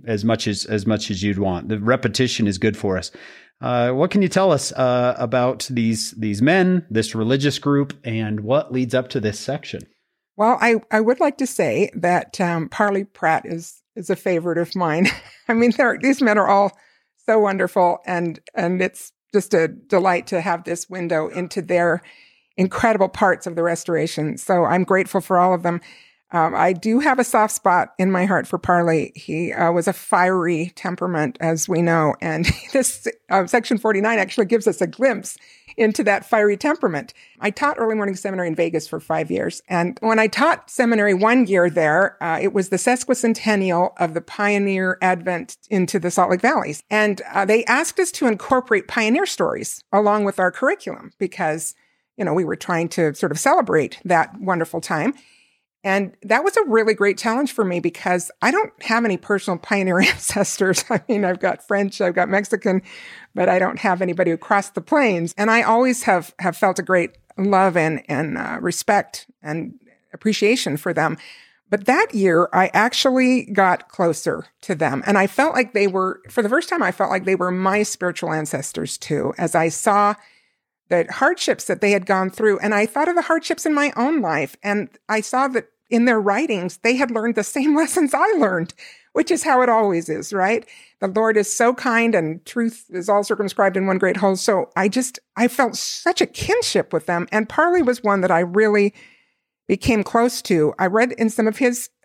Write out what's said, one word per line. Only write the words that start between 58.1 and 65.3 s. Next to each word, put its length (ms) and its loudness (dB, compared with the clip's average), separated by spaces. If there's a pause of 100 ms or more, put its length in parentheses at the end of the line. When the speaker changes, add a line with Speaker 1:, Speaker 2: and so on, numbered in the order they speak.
Speaker 2:
I 120 2
don't 200 -2 (120)
have 200 0
any 120 0
personal 420 -4
pioneer 400 0
<laughs> 20 4
ancestors. 880 0
I 200 0
mean, 160 0
I've 160 -2
got 260 -2
French, 340 -2
I've 140 0
got 140 0
Mexican, 540 0 (520)
but 140 2
I 100 4
don't 220 0
have 200 0
anybody 300 0
who 60 0
crossed 400 -2
the 40 -6
plains. 560 0